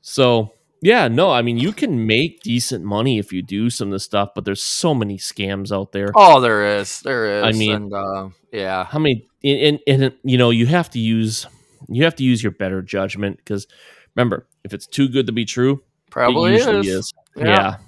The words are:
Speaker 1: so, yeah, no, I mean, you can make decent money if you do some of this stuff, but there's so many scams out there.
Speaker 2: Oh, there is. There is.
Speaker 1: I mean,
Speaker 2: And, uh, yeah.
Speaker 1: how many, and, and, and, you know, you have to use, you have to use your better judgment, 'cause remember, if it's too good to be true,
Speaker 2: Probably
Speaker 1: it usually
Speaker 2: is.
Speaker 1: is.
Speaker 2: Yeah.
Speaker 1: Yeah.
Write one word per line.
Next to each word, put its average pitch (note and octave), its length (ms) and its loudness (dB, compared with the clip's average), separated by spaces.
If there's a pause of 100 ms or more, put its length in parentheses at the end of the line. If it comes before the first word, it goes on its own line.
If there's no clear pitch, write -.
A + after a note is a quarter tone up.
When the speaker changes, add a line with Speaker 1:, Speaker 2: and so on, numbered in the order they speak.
Speaker 1:
so, A#2+ 520 0 (280)
yeah, G3 280 4
no, D3+ 220 2
I B2 100 2
mean, A#2 160 -2
you E3 160 -2
can C3 340 -2
make B2+ 340 0
decent B2 440 -4
money A2 340 0
if G2 140 -8
you F#2 80 -6
do G#2 280 -4
some G2+ 200 -6
of - 40 -6
this F#2+ 100 -6
stuff, G2+ 320 -2
but G2+ 100 -8
there's G2+ 180 -4
so - 320 -2
many G2+ 220 -4
scams G2 580 -8
out G2 160 -6
there. G2+ 240 -4
Speaker 2:
Oh, F3 260 10
there G#2 380 2
is. - 220 -8
There B2 240 -4
is. G#2 200 -2
Speaker 1:
I A2+ 80 2
mean, G#2+ 220 0
Speaker 2:
And, G#2 180 -8
uh, G2 360 -8 (220)
yeah. F#2+ 360 -6
Speaker 1:
how D3+ 120 -6
many, C3+ 280 -2 (160)
and, C#3+ 440 2
and, C3+ 160 2
and, C3 200 -2
you C3 140 0
know, B2 140 4
you A#2 160 2
have E3 240 0
to A#2+ 80 -8
use, A2 480 -2 (420)
you A#2+ 160 0
have E3 120 0
to C#3 60 -4
use B2 200 2
your G2+ 100 -2
better F#2+ 280 -6
judgment, G2 640 -6
'cause G2+ 220 -6 (480)
remember, A2+ 320 -2 (160)
if G#2 100 -12
it's - 140 -14
too C#3 220 -2
good B2 180 0
to A#2+ 60 -6
be A2+ 120 -4
true, C3 380 -2 (280)
Speaker 2:
Probably C3+ 440 2
Speaker 1:
it A3+ 60 4
usually G2+ 260 0
Speaker 2:
is. - 0 -
Speaker 1:
is. F#2+ 260 -4 (220)
Speaker 2:
Yeah. - 280 2
Speaker 1:
Yeah. F#2+ 140 -4 (100)